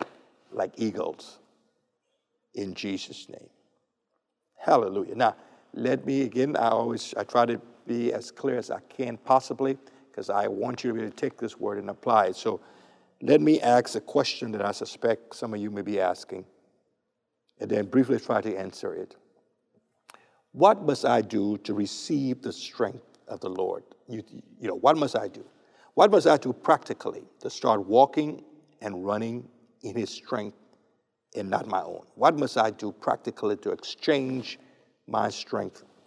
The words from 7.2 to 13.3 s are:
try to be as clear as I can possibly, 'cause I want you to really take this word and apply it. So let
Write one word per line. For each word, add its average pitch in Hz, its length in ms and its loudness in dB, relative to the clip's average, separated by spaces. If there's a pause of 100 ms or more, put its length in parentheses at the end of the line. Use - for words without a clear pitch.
try 120 240 2
to 117 140 -2 (260)
be 117 260 -2
as 117 180 -8
clear 127 280 -4
as 120 120 -6
I 110 100 -6
can 123 360 -8
possibly, 131 640 0 (340)
'cause - 160 -10
I 101 200 0
want 117 360 -4
you 123 60 -2
to 113 40 -2
really 110 180 -6
take - 260 -6
this 110 200 -8
word 104 200 -4
and 101 100 -8
apply 107 380 4
it. 92 100 -2
So 107 240 -4 (640)
let 143 180 8